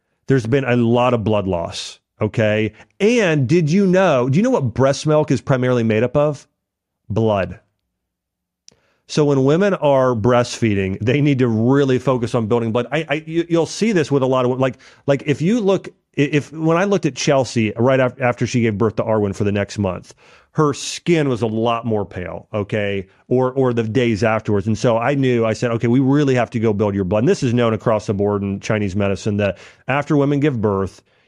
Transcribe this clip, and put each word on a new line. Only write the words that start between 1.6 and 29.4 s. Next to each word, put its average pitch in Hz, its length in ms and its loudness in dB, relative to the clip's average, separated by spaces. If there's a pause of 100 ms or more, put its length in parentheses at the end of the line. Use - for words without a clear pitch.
okay? 107 500 0 (260)
And 190 480 2
did 156 240 2
you 202 140 2
know, 175 440 2
do 131 80 2
you 208 60 2
know 254 60 2
what 147 240 0
breast 135 320 0
milk 151 240 2
is 131 120 0
primarily 123 420 0
made 110 200 2
up 123 140 -2
of? 147 300 -2 (640)
Blood. 101 500 -2 (1500)
So 151 180 0
when 139 180 2
women 175 320 2
are 131 400 2
breastfeeding, 107 840 0
they 123 180 0
need 139 200 2
to 127 80 2
really 127 520 2
focus 123 340 -2
on 117 140 0
building 117 240 0
blood. 120 200 -2
I, 160 180 -4
I, 156 180 -4
you, 165 220 -2
you'll 165 160 0
see 220 260 -2
this 165 180 0
with 139 140 2
a 131 40 0
lot 131 180 2
of, 127 140 0
like, 131 180 0 (280)
like, 143 200 0
if 143 160 -2
you 214 180 2
look, 190 300 -2 (280)
i-, 139 40 2
if, 143 320 -2
when 160 240 0
I 185 80 0
looked 202 200 0
at 139 80 -2
Chelsea 123 640 0
right 131 240 2
af-, 127 220 0
after 120 260 -2
she 123 140 -2
gave 110 160 0
birth 107 180 0
to 110 80 -4
Arwen 104 320 0
for - 80 -2
the 101 80 0
next 101 260 -4
month, 92 380 -4 (380)
her 151 200 0
skin 160 560 -2
was 120 120 -2
a 117 60 -2
lot 113 380 -2
more 104 200 -2
pale, 87 480 -12
okay, 101 540 -4 (200)
or, 127 260 2
or 127 200 2
the 117 100 0
days 113 400 0
afterwards. 110 440 0
And 107 100 0
so 117 200 0
I 127 180 0
knew, 127 300 0
I 110 80 0
said, 120 180 -4
"Okay, 117 160 -2
we 123 120 2
really 139 360 2
have 117 160 0
to 120 80 -4
go 110 140 2
build 101 220 0
your 98 100 0
blood." 107 180 0
And 135 40 2
this - 160 0
is 120 100 0
known 120 200 2
across 107 320 -2
the 113 80 -2
board 101 280 0
in 98 200 -4
Chinese 104 340 -2
medicine 101 420 -2
that 101 200 0 (300)